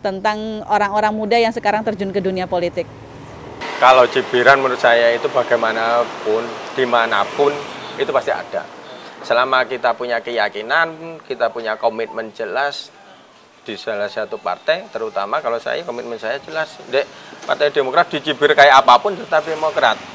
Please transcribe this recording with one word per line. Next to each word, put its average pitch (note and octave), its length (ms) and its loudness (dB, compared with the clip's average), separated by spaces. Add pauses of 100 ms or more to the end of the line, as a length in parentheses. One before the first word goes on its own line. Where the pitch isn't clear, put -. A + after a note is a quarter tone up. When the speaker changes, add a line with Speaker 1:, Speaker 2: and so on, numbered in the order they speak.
Speaker 1:
tentang G#3+ 640 -4
orang-orang G#3 480 0
muda G#3+ 240 0
yang A3+ 160 2
sekarang G#3+ 320 -2
terjun G3+ 240 -4
ke F#3+ 80 -4
dunia F#3 320 -2
politik? F3 400 -2 (880)
Speaker 2:
Kalau B2+ 320 8
cibiran B2+ 480 4
menurut C3 240 0
saya A#2 320 6
itu B2+ 160 -2
bagaimanapun, A2+ 1120 0 (320)
dimanapun A#2+ 800 2 (460)
itu C#3 100 -2
pasti C3+ 240 0
ada. - 320 -6 (560)
Selama C3 480 2
kita A#2+ 240 0
punya A#2+ 240 -4
keyakinan, C3 1120 -4
kita A#2 240 -2
punya A2 240 -6
komitmen A2 560 -4
jelas B2 560 -6 (720)
di G#2 160 -10
salah G#2 320 -4
satu G#2+ 320 -8
partai, E3 480 -4
terutama G#2+ 480 -4
kalau A#2+ 240 -2
saya B2+ 240 -6
komitmen A#2 320 -8
saya A#2 240 -6
jelas, D#3 320 -8 (160)
Dek, C3 160 0 (400)
Partai D3 240 0
Demokrat C#3+ 400 2
dicibir D3 480 2
kayak C#3 240 10
apapun E3 320 6
tetap D#3 320 -2
Demokrat. D3+ 560 0 (140)